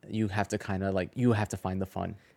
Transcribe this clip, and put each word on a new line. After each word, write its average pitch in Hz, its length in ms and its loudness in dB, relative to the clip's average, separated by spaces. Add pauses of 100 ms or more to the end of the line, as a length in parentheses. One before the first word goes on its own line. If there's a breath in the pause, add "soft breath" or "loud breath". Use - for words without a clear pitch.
you 110 200 0
have 101 200 0
to 107 80 0
kinda, 98 340 -2
like, 92 240 0
you 123 180 6
have 104 160 2
to 98 80 -6
find 95 240 -2
the 95 40 0
fun. 92 300 -6 (220)